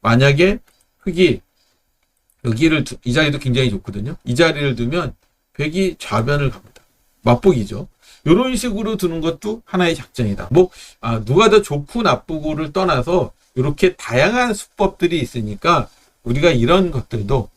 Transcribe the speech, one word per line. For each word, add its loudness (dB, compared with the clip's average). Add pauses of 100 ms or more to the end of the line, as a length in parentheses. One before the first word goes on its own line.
만약에 4 (400)
흙이 0 (1040)
여기를 2
두-, -10
이 -2
자리도 0
굉장히 0
좋거든요. -8
이 -4
자리를 0
두면 -4 (380)
백이 -2
좌변을 -2
갑니다. -18 (400)
맞복이죠. 2 (400)
요런 4
식으로 -4
두는 -4
것도 -6
하나의 0
작전이다. -6
뭐, 4 (300)
아, -4
누가 4
더 2
좋고 -6
나쁘고를 -4
떠나서 0 (240)
요렇게 0
다양한 0
수법들이 -2
있으니까 -2 (360)
우리가 2
이런 4
것들도 -4